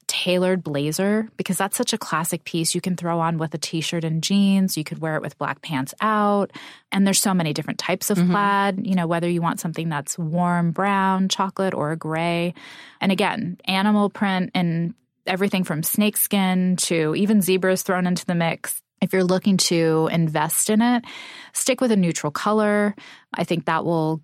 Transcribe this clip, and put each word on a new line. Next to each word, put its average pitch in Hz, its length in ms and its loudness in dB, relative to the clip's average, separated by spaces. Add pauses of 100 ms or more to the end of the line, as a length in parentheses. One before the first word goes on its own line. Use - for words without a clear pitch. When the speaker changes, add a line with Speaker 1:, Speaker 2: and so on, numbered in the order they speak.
Speaker 1:
tailored 180 540 0
blazer, 185 760 -2
because 185 180 -2
that's 196 200 -2
such - 180 -2
a 208 40 -2
classic 165 460 -4
piece 165 300 -2
you 175 80 -4
can 180 120 -2
throw 170 240 -2
on 165 200 0
with 160 160 -4
a 160 40 -4
t-shirt 165 460 -4
and 160 180 -2
jeans. 196 540 4
You 156 80 -4
could 151 140 -10
wear 156 180 -2
it - 60 -4
with - 160 -10
black - 240 -6
pants 135 400 -6
out. 208 500 2 (400)
And 196 140 4
there's 190 140 2
so 196 120 2
many 160 220 0
different - 240 -6
types - 320 -2
of 196 80 0
Speaker 2:
Mm-hmm. 180 120 4
Speaker 1:
plaid, 202 560 2
you 190 80 0
know, 175 120 0
whether 170 220 0
you 175 120 0
want 165 200 0
something 165 280 -4
that's 147 300 -6
warm 175 540 0
brown, 190 580 2
chocolate, 190 420 -2
or 147 200 -2
a 165 40 -4
gray. 170 560 -2 (480)
And 196 100 2
again, 185 540 0
animal 202 460 2
print 185 440 -2
and 170 380 0 (340)
everything 185 380 0
from 160 180 -4
snakeskin 185 920 2
to 160 380 0
even 208 260 4
zebras 185 420 2
thrown 180 240 0
into 180 200 -2
the 180 80 0
mix. - 480 -2 (200)
If 185 100 -2
you're 190 120 4
looking 185 340 2
to 160 520 2
invest 160 600 0
in 214 100 4
it, 240 240 2 (480)
stick - 300 0
with 233 100 4
a 208 40 4
neutral 165 360 0
color. 208 640 2 (400)
I 175 100 -2
think 165 220 -2
that 160 180 0
will 160 400 0